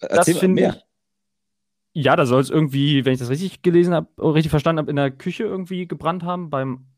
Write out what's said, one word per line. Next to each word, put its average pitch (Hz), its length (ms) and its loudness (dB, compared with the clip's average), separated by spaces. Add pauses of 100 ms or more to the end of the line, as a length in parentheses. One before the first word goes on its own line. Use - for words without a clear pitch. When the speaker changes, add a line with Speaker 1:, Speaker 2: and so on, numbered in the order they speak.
Speaker 1:
Erzähl 170 340 2
Speaker 2:
das - 60 -4
finde 190 220 2
Speaker 1:
mehr. - 140 0 (1160)
Speaker 2:
ich, 147 100 -2
ja, 131 120 6
da 156 100 4
soll's 127 240 2
irgendwie, 139 540 2
wenn 131 100 2
ich 123 40 -2
das 120 120 -8
richtig 180 320 -6
gelesen 175 320 4
hab, - 240 -6
richtig 160 320 0
verstanden 160 300 0
hab, 143 80 -6
in 143 80 -4
der 139 140 0
Küche 175 340 -8
irgendwie 185 440 -8
gebrannt 165 340 -6
haben 175 280 -8
beim 131 360 -6 (120)